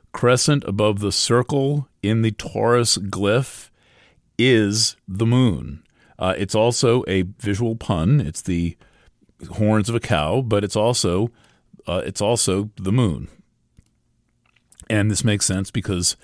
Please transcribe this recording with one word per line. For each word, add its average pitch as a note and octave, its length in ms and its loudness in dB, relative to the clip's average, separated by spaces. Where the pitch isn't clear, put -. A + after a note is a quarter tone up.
crescent B2+ 520 2
above G#2 360 0
the G#2 120 -2
circle C3+ 760 0
in A2+ 200 2
the A2+ 100 2
Taurus A2+ 680 0
glyph G2+ 720 -2
is A2 580 2
the G2 180 -2
moon. F2+ 580 0
Uh, F#2 200 -2
it's G2 180 -2
also A#2 520 2
a F#2 160 2
visual A2+ 360 -2
pun. G#2+ 460 2
It's D#2 200 -6
the E2+ 360 -4
horns G#2+ 360 0
of A#2 60 -2
a A2+ 40 -2
cow, E2 420 0
but A2 220 0
it's G2+ 120 -4
also, A2 560 0
uh, F2 180 -4
it's - 160 -6
also G#2 540 0
the F#2+ 160 -4
moon. G2+ 360 0
And G#2+ 200 2
this - 140 -2
makes G#2 220 2
sense F#2+ 260 -2
because F#2 520 -2